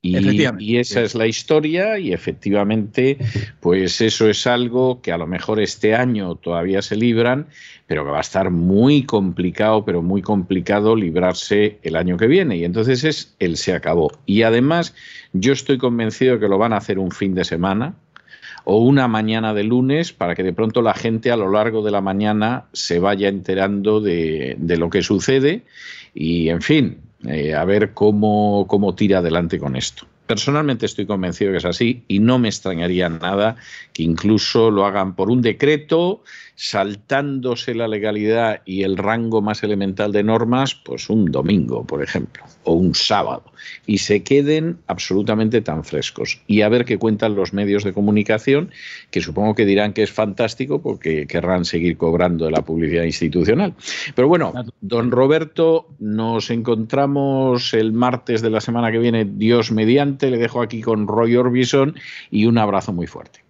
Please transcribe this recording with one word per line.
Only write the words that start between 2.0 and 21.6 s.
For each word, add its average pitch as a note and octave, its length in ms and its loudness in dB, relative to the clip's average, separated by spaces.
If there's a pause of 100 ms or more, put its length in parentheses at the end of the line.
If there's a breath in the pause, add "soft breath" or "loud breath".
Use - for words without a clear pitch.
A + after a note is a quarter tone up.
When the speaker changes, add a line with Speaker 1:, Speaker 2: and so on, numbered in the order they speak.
Speaker 1:
efectivamente, G#2 1040 0 (420 loud breath)
pues F#2 400 0
eso A2 300 2
es - 180 0
algo B2 540 0
que F2+ 100 -4
a E2 60 -2
lo E2 100 -4
mejor F#2 320 -2
este G#2+ 340 0
año A2 420 0
todavía F2+ 460 -2
se G#2 140 -6
libran, A#2 520 2 (380 loud breath)
pero D2+ 200 -4
que C#2+ 60 -6
va D2 80 -2
a - 20 -2
estar F#2+ 280 -2
muy G2+ 540 4
complicado, G2+ 800 0
pero F2 180 -2
muy F#2 200 0
complicado G2+ 760 0
librarse F#2+ 880 0
el E2 140 -4
año F2+ 180 0
que A2 120 2
viene. D3+ 280 2
Y E2+ 80 -2
entonces A2+ 400 0
es - 360 -4
el E2+ 180 -2
se - 160 -4
acabó. D#2+ 380 0 (140)
Y G#2+ 180 2
además C#3 520 2 (380 loud breath)
yo G2 180 0
estoy C3+ 260 0
convencido A#2+ 580 0
de G#2+ 40 -4
que G#2 80 0
lo G2 100 2
van A2+ 140 2
a G#2 60 2
hacer G2 200 -4
un F#2 140 -2
fin G2 240 -4
de F2+ 80 0
semana G2 520 -2 (680 loud breath)
o G#2 140 2
una B2+ 320 4
mañana A2 440 0
de G#2 120 -2
lunes C3 480 0
para F2 200 -4
que F#2 100 -4
de F#2 100 -2
pronto A2 280 0
la A2 120 2
gente A2+ 360 -2
a A#2+ 60 2
lo G2 160 -2
largo A2 320 0